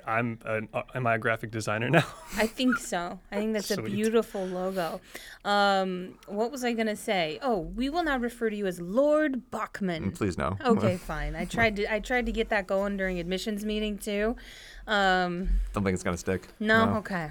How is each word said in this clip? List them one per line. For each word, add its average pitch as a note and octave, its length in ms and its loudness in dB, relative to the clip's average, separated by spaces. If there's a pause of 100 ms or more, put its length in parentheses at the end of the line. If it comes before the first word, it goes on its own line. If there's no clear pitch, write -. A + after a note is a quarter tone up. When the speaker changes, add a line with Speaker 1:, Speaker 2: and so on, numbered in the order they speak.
Speaker 1:
I'm A2+ 380 0
an, A2 280 -4
uh, B2 100 -2 (120)
am B2+ 100 -2
I A#2 120 4
a - 20 2
graphic A2+ 320 0
designer A2 400 -2
now? D#3 160 6 (140)
<laughs> - 160 -12
Speaker 2:
I G#3+ 100 2
think B3+ 320 0
so. F3+ 400 -6 (140)
I G3+ 60 -4
think A3 160 -2
that's G#3 180 -2
a - 20 0
Speaker 1:
Sweet. C#3 180 -4
Speaker 2:
beautiful G#3+ 540 0
logo. F#3 540 -4 (440)
Um, F#3+ 720 2 (120)
what A3 240 -2
was B3+ 100 -8
I A#3+ 120 0
gonna A3 200 0
say? F3+ 480 0
Oh, A#3 160 2
we G3 320 -2
will E4+ 140 0
now C#4 140 2
refer A#3+ 320 -2
to G#3 40 -6
you G#3 140 -2
as F3 120 -4
Lord C#4 720 2
Bachman. F3+ 600 -2
Speaker 3:
Mm, - 40 -6
please - 220 0
no. C#2+ 260 0
Speaker 2:
Okay, G3+ 320 4
Speaker 3:
<laughs> - 0 -
Speaker 2:
fine. D3+ 380 -6
I E3+ 100 -4
tried A3 300 2
to, G3+ 180 -2
I G#3+ 60 0
tried B3 280 0
to A3+ 60 -2
get A3 180 0
that G3+ 180 0
going G3+ 280 0
during F#3+ 220 -2
admissions F#3+ 460 -4
meeting G#3+ 340 -2
too. G#3+ 380 0 (500)
Um, F#3 640 4 (240)
Speaker 3:
Don't G#2 100 0
think F#2+ 120 4
it's F2+ 80 -2
gonna F2+ 140 0
stick. F#2 300 -2 (140)
Speaker 2:
no? A3 260 6
Speaker 3:
No. G#3+ 120 2
Speaker 2:
Okay. F3 320 -4